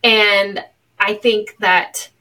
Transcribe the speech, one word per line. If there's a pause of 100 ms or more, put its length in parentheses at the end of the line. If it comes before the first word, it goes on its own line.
And (360)
I
think
that (120)